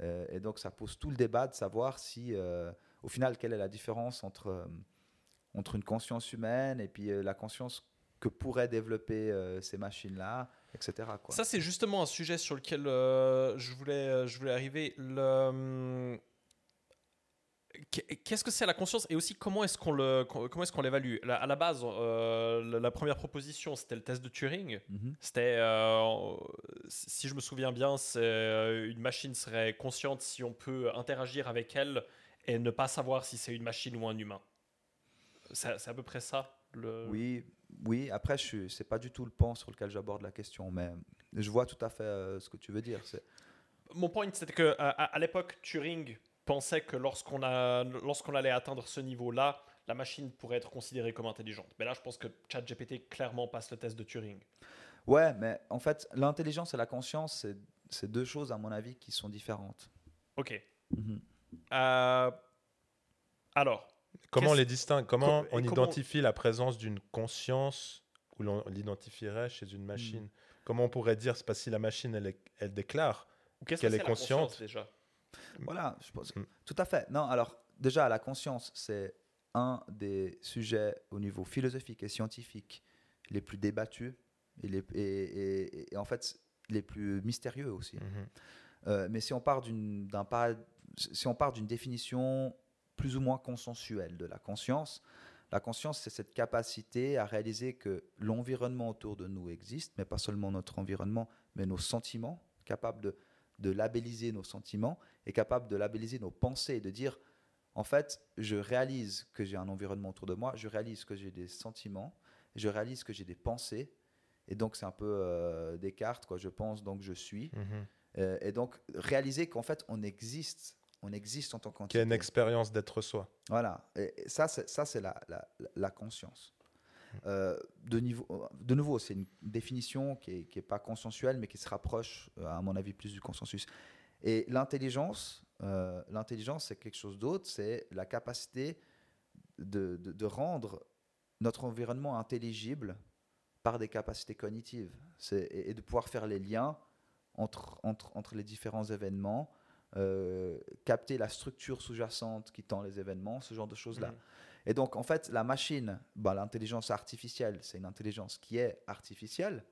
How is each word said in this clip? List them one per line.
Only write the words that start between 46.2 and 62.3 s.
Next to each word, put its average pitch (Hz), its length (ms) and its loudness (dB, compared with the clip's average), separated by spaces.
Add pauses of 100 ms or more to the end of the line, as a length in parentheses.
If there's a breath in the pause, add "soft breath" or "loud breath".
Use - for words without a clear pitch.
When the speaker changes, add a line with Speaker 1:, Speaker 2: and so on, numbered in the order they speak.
Speaker 2:
pensait 147 360 2
que - 160 -4
lorsqu'on 131 460 -2
a, 127 400 4
lorsqu'on 131 520 -2
allait 135 140 4
atteindre 127 380 0
ce - 140 -6
niveau-là, 131 600 2 (260 loud breath)
la 117 60 -2
machine 131 380 -6
pourrait 123 260 -4
être - 120 -2
considérée 117 440 -4
comme 113 120 -4
intelligente. 107 520 -8
Mais 110 80 -2
là, 123 80 -2
je - 80 -8
pense 123 160 -10
que 120 100 -8 (240)
chat 123 140 -4
G 123 100 -8
P 131 100 -8
T 127 180 -8
clairement 123 440 -2
passe 120 240 -8
le 117 60 -8
test 113 200 -6
de 113 60 -8
Turing. 107 380 -10 (640 loud breath)
Speaker 1:
Ouais, 151 260 12
mais 110 260 0 (100)
en 123 100 -2
fait, - 340 0
l'intelligence 151 600 2
et 135 40 0
la 117 80 2
conscience, 151 560 -4
c'est, 101 160 -6 (320)
c'est - 200 -4
deux 123 160 0
choses, 139 260 -4
à 113 60 -2
mon 107 140 -4
avis, 110 240 -6
qui - 160 -18
sont - 160 -2
différentes. 101 640 -6 (460)
Speaker 2:
Ok. 127 240 -4 (340)
Speaker 1:
Mhm. 107 240 -2 (540)
Speaker 2:
Euh... 127 580 8 (1200)